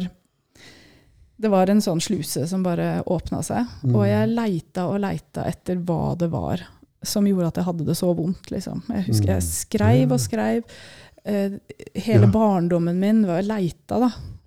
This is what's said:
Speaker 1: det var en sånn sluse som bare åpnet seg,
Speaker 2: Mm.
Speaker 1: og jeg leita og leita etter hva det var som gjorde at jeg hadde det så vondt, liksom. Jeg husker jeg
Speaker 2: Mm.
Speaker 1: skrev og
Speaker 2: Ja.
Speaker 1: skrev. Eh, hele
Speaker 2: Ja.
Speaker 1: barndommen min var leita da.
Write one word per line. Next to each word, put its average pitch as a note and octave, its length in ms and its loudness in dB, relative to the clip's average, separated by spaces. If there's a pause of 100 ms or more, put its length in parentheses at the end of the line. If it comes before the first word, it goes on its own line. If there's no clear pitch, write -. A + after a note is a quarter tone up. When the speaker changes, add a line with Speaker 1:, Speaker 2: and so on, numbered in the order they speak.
(1400)
Speaker 1:
det G#3+ 100 0
var F#3 200 4
en G#3 120 6
sånn F3 200 0
sluse E3 460 -4
som F#3 160 -2
bare E3+ 420 -2
åpnet - 400 -4
seg, A#3+ 220 -2 (160)
Speaker 2:
Mm. - 120 2
Speaker 1:
og G#3 120 4
jeg G#3+ 220 2
leita G3 600 -4
og G3+ 120 -2
leita E3 440 -6
etter F3+ 320 -6
hva D#3+ 400 -2
det E3+ 140 -2
var A#2 300 -4 (420)
som G3+ 220 0
gjorde F#3+ 220 2
at F3 80 -4
jeg F3 100 -2
hadde E3+ 200 -4
det E3+ 120 0
så F3 180 2
vondt, E3+ 360 -6
liksom. - 360 -8
Jeg G#3 200 -4
husker G#2+ 180 2
jeg F#2+ 160 0
Speaker 2:
Mm. E2+ 80 -4
Speaker 1:
skrev A#3+ 640 2
og B3 80 2
Speaker 2:
Ja. A3+ 80 -2
Speaker 1:
skrev. A3 360 -2 (600)
Eh, G3+ 260 -2 (460)
hele G#3 300 6
Speaker 2:
Ja. G#3 60 6
Speaker 1:
barndommen F3 680 2
min G#3+ 260 4
var F3 160 0
leita G3+ 580 -4
da. B3 120 2 (360)